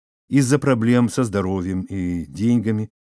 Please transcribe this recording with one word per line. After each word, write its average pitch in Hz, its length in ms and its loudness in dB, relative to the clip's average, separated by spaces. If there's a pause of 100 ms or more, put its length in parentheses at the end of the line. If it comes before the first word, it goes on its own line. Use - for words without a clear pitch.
(300)
из-за 135 300 2
проблем 120 500 2
со 131 140 -2
здоровьем 95 580 -2
и 87 440 -6
деньгами, 107 640 -2 (240)